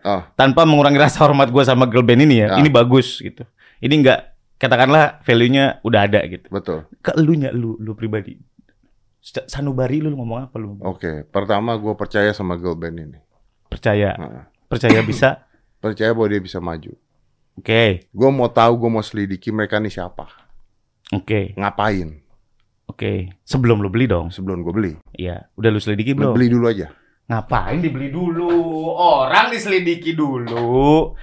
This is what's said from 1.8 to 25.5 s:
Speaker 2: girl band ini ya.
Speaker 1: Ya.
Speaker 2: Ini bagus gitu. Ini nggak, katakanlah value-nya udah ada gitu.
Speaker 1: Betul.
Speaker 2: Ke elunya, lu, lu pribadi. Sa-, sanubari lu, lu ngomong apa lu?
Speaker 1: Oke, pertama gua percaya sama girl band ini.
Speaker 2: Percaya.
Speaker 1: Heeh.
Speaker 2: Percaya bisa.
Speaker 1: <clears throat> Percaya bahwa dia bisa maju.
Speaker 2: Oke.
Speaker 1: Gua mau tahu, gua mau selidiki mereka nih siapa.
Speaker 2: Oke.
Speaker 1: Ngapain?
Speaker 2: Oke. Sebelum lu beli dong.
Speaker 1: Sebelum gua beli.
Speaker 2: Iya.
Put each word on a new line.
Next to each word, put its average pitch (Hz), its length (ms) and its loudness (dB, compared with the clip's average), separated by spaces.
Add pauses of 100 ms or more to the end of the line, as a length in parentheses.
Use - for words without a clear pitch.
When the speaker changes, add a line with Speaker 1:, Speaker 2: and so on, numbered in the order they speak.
Speaker 2:
girl 123 180 2
band 120 200 6
ini 147 160 6
ya. 107 80 2
Speaker 1:
Ya. 95 100 0
Speaker 2:
Ini 147 120 6
bagus 123 500 4
gitu. - 240 -14 (380)
Ini 139 160 0
nggak, 135 240 4 (360)
katakanlah 131 640 2
value-nya 123 600 2
udah 110 220 2
ada 104 200 2
gitu. 87 240 -12
Speaker 1:
Betul. 85 380 -8 (160)
Speaker 2:
Ke - 140 -6
elunya, 151 360 0
lu, 117 260 -6
lu 107 160 -12
pribadi. 107 440 -8 (840)
Sa-, - 280 -14
sanubari 135 520 -4
lu, 156 80 -4
lu 147 80 -4
ngomong 117 280 -8
apa 127 140 -16
lu? 104 220 -12
Speaker 1:
Oke, 87 460 -8
pertama 104 500 -4
gua 107 200 -6
percaya 104 360 -2
sama 92 240 -4
girl 87 200 -6
band 82 260 -10
ini. 76 180 -18 (480)
Speaker 2:
Percaya. 104 460 -2
Speaker 1:
Heeh. 65 300 -14 (240)
Speaker 2:
Percaya 113 340 2
bisa. 131 280 0 (300)
Speaker 1:
<clears throat> - 220 -20
Percaya 110 320 -2
bahwa 113 160 0
dia 104 100 0
bisa 92 200 -10
maju. 82 340 -8 (640)
Speaker 2:
Oke. 113 540 0
Speaker 1:
Gua 127 180 2
mau 131 180 2
tahu, 117 320 4
gua 117 140 -2
mau 110 80 -2
selidiki 101 480 -8
mereka 107 300 -2
nih 107 120 -6
siapa. - 360 -12 (840)
Speaker 2:
Oke. 98 440 -4
Speaker 1:
Ngapain? 98 640 -4 (640)
Speaker 2:
Oke. 98 460 -8 (120)
Sebelum 120 360 0
lu 101 80 -2
beli 117 200 0
dong. 85 220 -2
Speaker 1:
Sebelum 92 320 -8
gua 85 120 -6
beli. 98 200 -2 (200)
Speaker 2:
Iya. 87 420 -12